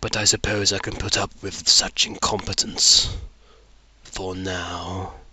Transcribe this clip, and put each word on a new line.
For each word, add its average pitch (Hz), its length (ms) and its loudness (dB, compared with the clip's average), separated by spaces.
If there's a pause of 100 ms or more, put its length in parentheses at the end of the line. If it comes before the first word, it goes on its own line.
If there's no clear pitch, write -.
But 110 160 -2
I 107 80 0
suppose 104 480 2
I 98 60 0
can - 160 -6
put - 220 -2
up 95 140 0 (120)
with - 260 -6
such - 380 4
incompetence. - 1000 2 (960)
For 92 300 -6
now. 90 800 -6 (180)